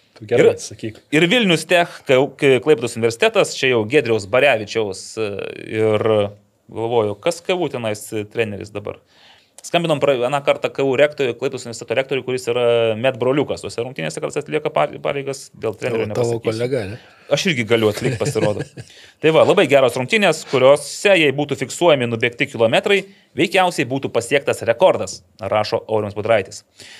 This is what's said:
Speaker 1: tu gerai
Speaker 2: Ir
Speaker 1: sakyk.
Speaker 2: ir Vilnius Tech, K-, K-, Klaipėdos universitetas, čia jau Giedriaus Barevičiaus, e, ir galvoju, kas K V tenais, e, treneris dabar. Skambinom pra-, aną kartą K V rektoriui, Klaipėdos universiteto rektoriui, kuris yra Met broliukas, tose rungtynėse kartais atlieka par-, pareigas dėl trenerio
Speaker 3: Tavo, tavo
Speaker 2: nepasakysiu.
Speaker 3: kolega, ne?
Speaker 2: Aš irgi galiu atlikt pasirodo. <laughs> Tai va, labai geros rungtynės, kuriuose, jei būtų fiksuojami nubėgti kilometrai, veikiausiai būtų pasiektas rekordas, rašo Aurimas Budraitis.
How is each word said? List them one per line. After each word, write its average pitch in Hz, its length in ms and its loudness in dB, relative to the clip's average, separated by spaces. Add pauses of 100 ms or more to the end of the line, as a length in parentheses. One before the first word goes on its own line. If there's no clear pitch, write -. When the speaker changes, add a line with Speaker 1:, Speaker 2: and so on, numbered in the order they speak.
(160)
Speaker 1:
tu - 140 -20
gerai 156 240 4
Speaker 2:
Ir - 80 -14
Speaker 1:
sakyk. - 400 -12 (100)
Speaker 2:
ir 160 160 4
Vilnius 185 400 2
Tech, 175 400 0
K-, 131 80 6 (220)
K-, 131 260 4
Klaipėdos 139 320 0
universitetas, 117 640 0
čia 131 160 2
jau 113 100 2
Giedriaus 113 420 0
Barevičiaus, 110 800 0 (140)
e, 110 100 -4 (400)
ir 110 400 0 (640)
galvoju, 110 480 -2
kas 170 240 -2
K - 100 -2
V 175 140 -2
tenais, 113 440 -6
e, 107 120 -4
treneris 104 480 -6
dabar. 104 300 -10 (600)
Skambinom 165 320 0
pra-, 139 300 2
aną 139 180 -2
kartą 135 240 0
K 143 160 -4
V 135 160 0
rektoriui, 143 360 0
Klaipėdos 131 280 -6
universiteto 117 320 -8
rektoriui, 131 280 -4
kuris 127 240 -6
yra 117 480 2
Met 127 240 -2
broliukas, 123 440 -2
tose - 160 -8
rungtynėse 156 400 -8
kartais 147 240 -6
atlieka 147 280 -6
par-, 151 280 0
pareigas 139 520 -6
dėl 107 240 -6
trenerio 113 320 -4
Speaker 3:
Tavo, 107 60 -8
tavo 117 220 0
Speaker 2:
nepasakysiu. 113 140 -4
Speaker 3:
kolega, 120 400 -2
ne? 117 80 -12 (340)
Speaker 2:
Aš 143 160 0
irgi 123 160 0
galiu 110 240 4
atlikt 117 320 -2
pasirodo. 104 400 0 (320)
<laughs> - 320 -20
Tai 151 80 4
va, 139 160 6
labai 175 160 6
geros 131 320 4
rungtynės, 170 540 0
kuriuose, 143 640 4
jei 151 160 4
būtų 143 240 -4
fiksuojami 135 560 2
nubėgti 117 380 -2
kilometrai, 165 480 2 (340)
veikiausiai 175 560 0
būtų 131 240 -6
pasiektas 120 560 0
rekordas, 117 540 2 (180)
rašo 104 480 -2
Aurimas 104 240 -2
Budraitis. 107 480 -2 (400)